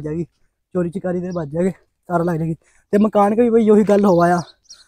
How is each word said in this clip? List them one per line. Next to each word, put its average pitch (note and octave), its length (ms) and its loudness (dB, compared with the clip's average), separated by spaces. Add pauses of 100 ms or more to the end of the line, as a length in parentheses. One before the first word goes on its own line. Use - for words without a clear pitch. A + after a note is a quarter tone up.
जाएगी, D#3 200 -6
चोरी - 680 -10
चकारी F3+ 300 -6
दे F3+ 120 -8
बच D#3+ 160 -8
जाएगी, E3+ 220 -4
तारा - 540 -6
लग E3+ 140 -2
जाएगी। D#3+ 160 -4
तो - 460 -6
मकान G#3 360 2
का A#3 60 4
भी A#3+ 80 2
भाई A3+ 120 4
यही G#3 220 4
गल G3+ 200 2
हुआ F3 240 4
आ, F3 120 0 (480)